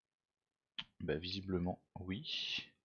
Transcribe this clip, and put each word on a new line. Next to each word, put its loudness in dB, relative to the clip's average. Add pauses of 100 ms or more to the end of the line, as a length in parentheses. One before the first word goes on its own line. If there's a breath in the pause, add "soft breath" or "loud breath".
(1000)
Bah 4
visiblement, 2 (200)
oui. -2 (180)